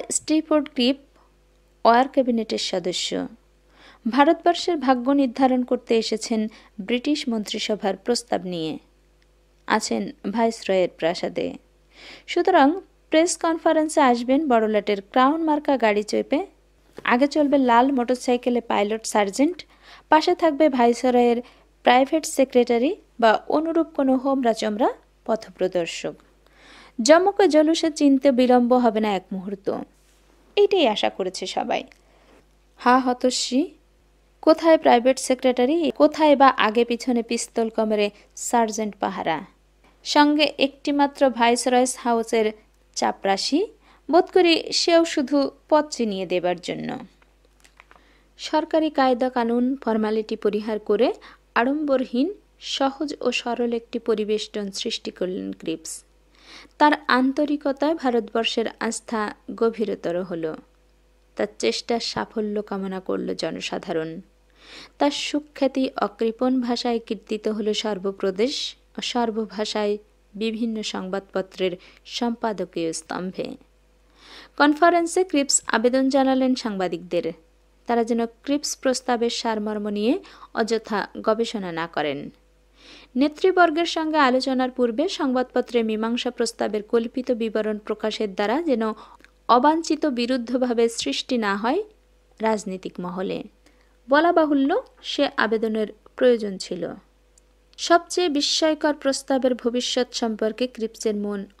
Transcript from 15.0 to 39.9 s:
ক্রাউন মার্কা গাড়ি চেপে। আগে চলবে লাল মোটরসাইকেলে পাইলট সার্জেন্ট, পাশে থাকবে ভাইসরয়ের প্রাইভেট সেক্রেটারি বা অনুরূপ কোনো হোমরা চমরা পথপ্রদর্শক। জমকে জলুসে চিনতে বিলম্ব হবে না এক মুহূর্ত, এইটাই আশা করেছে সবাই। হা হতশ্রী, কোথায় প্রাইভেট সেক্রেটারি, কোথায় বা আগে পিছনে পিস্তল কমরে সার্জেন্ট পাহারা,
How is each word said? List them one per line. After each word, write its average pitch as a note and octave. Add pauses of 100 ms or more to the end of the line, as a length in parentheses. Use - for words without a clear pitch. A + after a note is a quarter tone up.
ক্রাউন C#4
মার্কা D4+
গাড়ি G#3+
চেপে। A3+ (580)
আগে B3
চলবে C#4+
লাল B3+
মোটরসাইকেলে B3
পাইলট G#3+
সার্জেন্ট, A3+ (440)
পাশে D#4
থাকবে D#4
ভাইসরয়ের A#3+ (420)
প্রাইভেট C4+
সেক্রেটারি B3 (240)
বা A3+
অনুরূপ D#4+
কোনো C4
হোমরা C4
চমরা G#3+ (360)
পথপ্রদর্শক। F3+ (880)
জমকে F4+
জলুসে D#4
চিনতে C#4
বিলম্ব B3
হবে A#3+
না G#3+
এক F3+
মুহূর্ত, F#3+ (800)
এইটাই G4+
আশা G#3+
করেছে F#3
সবাই। - (920)
হা B3
হতশ্রী, B3+ (760)
কোথায় D#4+
প্রাইভেট C4
সেক্রেটারি, B3+
কোথায় D4
বা C4+
আগে A3+
পিছনে A#3+
পিস্তল A#3
কমরে G#3+ (260)
সার্জেন্ট A3
পাহারা, F#3 (580)